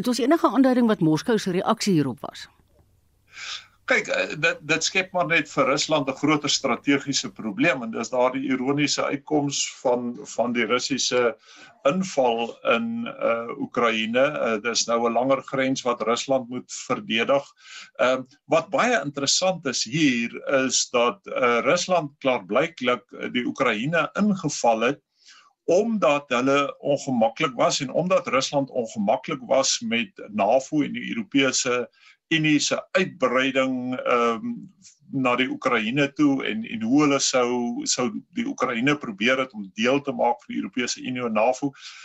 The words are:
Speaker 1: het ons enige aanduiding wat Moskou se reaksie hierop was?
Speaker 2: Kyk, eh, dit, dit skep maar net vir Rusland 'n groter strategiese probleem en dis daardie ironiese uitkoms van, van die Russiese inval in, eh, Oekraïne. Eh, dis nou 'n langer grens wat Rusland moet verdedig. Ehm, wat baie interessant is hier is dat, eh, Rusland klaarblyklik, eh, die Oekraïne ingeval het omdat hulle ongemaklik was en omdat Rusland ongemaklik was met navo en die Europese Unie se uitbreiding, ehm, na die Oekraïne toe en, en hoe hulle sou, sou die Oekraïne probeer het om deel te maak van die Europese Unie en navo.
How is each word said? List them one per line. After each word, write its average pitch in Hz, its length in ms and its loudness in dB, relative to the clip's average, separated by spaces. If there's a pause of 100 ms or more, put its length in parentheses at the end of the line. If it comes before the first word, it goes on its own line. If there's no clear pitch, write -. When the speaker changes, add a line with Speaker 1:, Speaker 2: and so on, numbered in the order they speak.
Speaker 1:
het 185 80 -2
ons 247 160 0
enige 311 240 4
aanduiding 247 400 4
wat 214 160 0
Moskou 156 340 2
se 196 140 -4
reaksie 185 460 0
hierop 139 260 -2
was? - 220 -14 (1400)
Speaker 2:
Kyk, 240 240 0
eh, 190 240 -2
dit, 165 220 0 (100)
dit 160 160 0
skep 185 320 -4
maar 175 100 0
net 160 220 0
vir 143 220 0
Rusland 147 400 0
'n 131 100 -6
groter 147 320 0
strategiese 139 800 0
probleem 123 500 -2
en 113 80 -6
dis 113 200 -6
daardie 127 420 2
ironiese 135 520 0
uitkoms 143 600 -2 (160)
van, 123 440 0
van 120 280 -2
die 117 140 0
Russiese 123 680 0 (480)
inval 123 680 0 (220)
in, 117 320 -2
eh, 117 420 -2 (100)
Oekraïne. 117 640 0
Eh, 135 420 0
dis 113 240 -2
nou 117 220 2
'n 117 40 0
langer 127 300 2
grens 131 400 -2
wat 120 200 -2
Rusland 123 460 0
moet 123 240 -10
verdedig. 113 720 -2 (520)
Ehm, 131 260 2 (240)
wat 160 240 0
baie 220 340 2
interessant 165 640 -2
is 123 180 -2
hier 120 460 0 (360)
is - 240 -2
dat, 120 360 0
eh, 120 380 2
Rusland 170 540 2
klaarblyklik, 123 840 0 (100)
eh, 117 200 -10
die 123 140 -2
Oekraïne 127 680 -2
ingeval 151 640 0
het 127 200 0 (640)
omdat 180 640 2
hulle 139 500 2
ongemaklik 139 760 0
was 160 260 2
en 131 120 -6
omdat - 340 2
Rusland 131 440 0
ongemaklik 120 760 -2
was - 340 2
met 117 300 -2 (180)
navo 113 540 2
en 131 100 -6
die 127 160 -8
Europese 123 800 0 (420)
Unie 156 280 4
se - 340 -2
uitbreiding, 127 1040 0
ehm, 117 560 0 (600)
na 127 240 0
die 127 120 0
Oekraïne 135 640 0
toe 139 320 2
en, 107 200 -4
en 110 180 -8
hoe 127 200 4
hulle 143 160 4
sou, 120 680 0
sou 123 240 0 (220)
die 117 140 -4
Oekraïne 127 500 0
probeer 120 420 0
het 131 140 -4
om 101 220 -12
deel 123 260 2
te 139 120 -6
maak 120 320 0
van 120 100 -12
die - 20 -6
Europese 117 440 -4
Unie 123 240 -6
en 113 80 -4
navo. 110 400 0 (320)